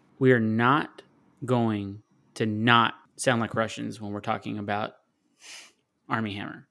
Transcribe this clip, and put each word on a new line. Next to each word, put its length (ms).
We 140
are 80
not 640
going 560
to 100
not 480
sound 260
like 120
Russians 460
when 120
we're 80
talking 380
about 360
Armie 260
Hammer. 360